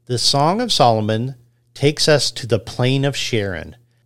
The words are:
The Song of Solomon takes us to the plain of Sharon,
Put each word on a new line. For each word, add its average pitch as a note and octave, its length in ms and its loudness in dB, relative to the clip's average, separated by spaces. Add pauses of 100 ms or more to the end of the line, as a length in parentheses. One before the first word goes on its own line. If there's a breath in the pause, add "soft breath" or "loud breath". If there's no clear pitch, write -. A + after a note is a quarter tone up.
The B2 100 -4
Song D#3 440 2
of A#3 120 -4
Solomon A2+ 600 2 (380)
takes D3+ 360 0
us - 220 2
to - 140 -10
the A2 140 0
plain C3 460 -2
of C#3 100 -2
Sharon, F2+ 640 -6 (280)